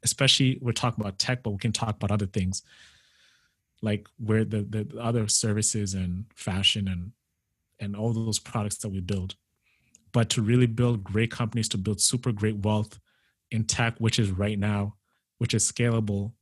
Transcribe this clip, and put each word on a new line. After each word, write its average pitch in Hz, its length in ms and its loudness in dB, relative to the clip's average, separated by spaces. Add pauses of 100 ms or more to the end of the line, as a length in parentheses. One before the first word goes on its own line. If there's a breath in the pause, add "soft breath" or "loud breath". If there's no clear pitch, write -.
especially 131 580 2
we're 120 120 -2
talking 117 280 -2
about 101 160 -6
tech, 127 240 -2
but - 80 -4
we 101 80 -4
can 113 140 0
talk 107 240 -2
about 98 160 -2
other 101 160 2
things 95 340 -2 (1200 soft breath)
like 104 260 -2 (100)
where 110 280 2
the, 104 160 -2
the 107 400 -6
other 117 260 0
services 107 680 0
and 92 300 -2 (100)
fashion 98 520 0
and, 92 240 -4 (680)
and 101 160 -6
all 110 180 0
those 113 260 -2
products 104 380 -4
that 110 120 -8
we 95 120 -4
build. 95 340 -4 (760 soft breath)
But 117 180 4
to 117 140 2
really 123 240 6
build 117 360 2
great 110 280 0
companies, 113 380 -2
to 104 100 -2
build 98 200 -2
super 123 320 0
great 104 260 0
wealth 107 420 0 (500)
in 110 140 0
tech, 117 340 0
which 113 220 2
is 107 100 4
right 101 300 -2
now, 101 360 0 (440)
which 117 160 0
is - 140 2
scalable 110 720 0